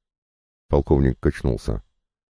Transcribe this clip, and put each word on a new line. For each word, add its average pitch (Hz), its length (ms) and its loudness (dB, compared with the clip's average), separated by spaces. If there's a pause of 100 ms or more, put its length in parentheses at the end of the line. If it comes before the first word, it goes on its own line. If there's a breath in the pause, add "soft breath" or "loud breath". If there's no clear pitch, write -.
(680)
Полковник 69 500 2
качнулся. - 640 -2 (520)